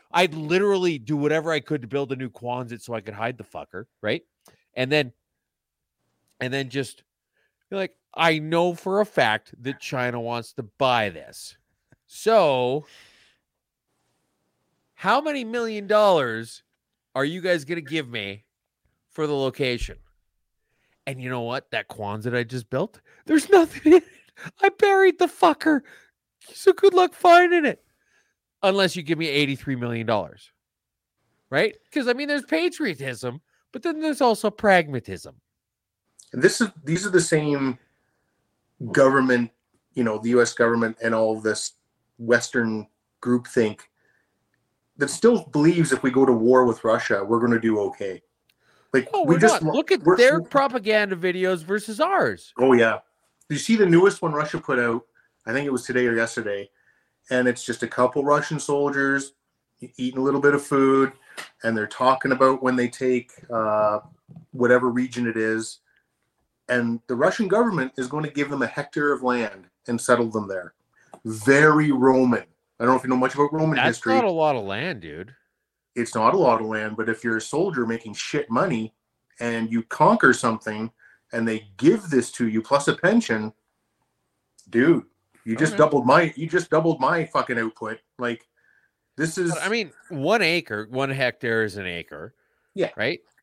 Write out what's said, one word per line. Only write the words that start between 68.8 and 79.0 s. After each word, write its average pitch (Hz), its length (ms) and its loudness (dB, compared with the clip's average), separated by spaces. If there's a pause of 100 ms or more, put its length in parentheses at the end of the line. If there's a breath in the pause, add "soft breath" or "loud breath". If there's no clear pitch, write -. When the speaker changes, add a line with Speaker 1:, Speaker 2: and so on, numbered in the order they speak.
Speaker 2:
of 127 100 -6
land 113 460 -4 (180)
and 120 140 -4
settle 117 280 2
them 107 200 -6
there. 92 260 -10 (500 loud breath)
Very 143 680 4
Roman. 131 520 4 (340)
I 117 60 -4
don't 123 40 2
know 131 80 4
if 123 60 -4
you 127 60 -10
know 127 80 2
much 131 180 0
about 143 180 0
Roman 156 240 0
Speaker 1:
That's 139 200 0
Speaker 2:
history. - 180 -2
Speaker 1:
not 254 100 2
a 196 60 0
lot 156 240 0
of 110 100 -6
land, 113 360 -8
dude. 82 340 -14 (600)
Speaker 2:
It's 117 200 -6
not 113 200 2
a - 20 2
lot 120 240 2
of 110 60 -8
land, 110 300 -6
but 110 120 -4
if 113 160 -6
you're 110 140 -2
a - 20 -8
soldier 147 460 -4
making 113 280 -8
shit - 360 -6
money 120 440 -2 (460)